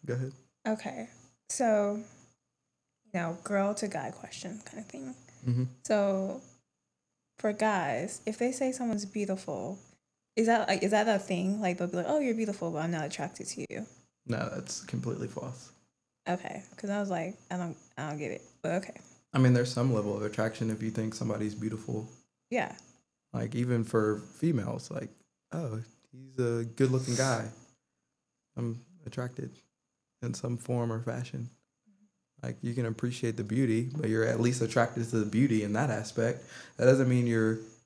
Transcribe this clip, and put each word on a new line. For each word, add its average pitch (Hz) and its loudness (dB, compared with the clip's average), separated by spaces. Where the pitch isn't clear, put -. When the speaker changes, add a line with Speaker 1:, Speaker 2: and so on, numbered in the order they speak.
Speaker 1:
Go 120 -4
ahead. 131 -4
Speaker 2:
Okay, 220 -4
so, 208 2
you 180 -2
know, 170 -4
girl 202 2
to 208 -4
guy 143 -4
question - -12
kind - -14
of 220 -12
thing. 135 -12
Speaker 1:
Mm-hmm. 123 2
Speaker 2:
So, 202 0
for 214 0
guys, 185 0
if 220 -4
they 247 2
say 262 0
someone's 226 -2
beautiful, 190 -4
is 220 4
that, 233 4
like, 196 2
is 202 2
that 214 6
a 208 4
thing? 196 0
Like, 180 0
they'll 180 -2
be 180 -4
like, 175 -2
"Oh, 302 4
you're 262 2
beautiful, 202 -2
but 151 -4
I'm 165 0
not 156 0
attracted - -6
to - -8
you." - -8
Speaker 1:
No, - -2
that's - -8
completely 123 -4
false. - -10
Speaker 2:
Okay, 180 -4
'cause 202 -8
I 202 -2
was 196 -2
like, 175 -4
"I 180 -4
don't, 170 -6
I 151 -6
don't 151 -6
get 147 -6
it," - -8
but 160 0
okay. - -14
Speaker 1:
I 143 2
mean, 127 8
there's 120 4
some 123 2
level 104 0
of 107 -4
attraction 110 -2
if 107 -4
you 110 -2
think 110 -2
somebody's 107 -2
beautiful. 110 -6
Speaker 2:
Yeah. - -2
Speaker 1:
Like, 117 -4
even 120 2
for 107 2
females, 123 0
like, - -8
"Oh, 117 -4
he's 131 0
a 117 4
good-looking 127 4
guy. 120 4
I'm 120 -4
attracted 127 -6
in 120 -4
some 120 -4
form 120 -2
or 113 -2
fashion." 123 -6
Like, 120 -6
you 117 -2
can 120 0
appreciate 117 -2
the 117 -4
beauty, 117 2
but 135 0
you're 110 4
at 117 2
least 123 4
attracted 117 2
to 117 2
the 104 2
beauty 110 4
in 101 0
that 123 2
aspect. 113 -2
That - 4
doesn't 131 10
mean 123 6
you're 113 4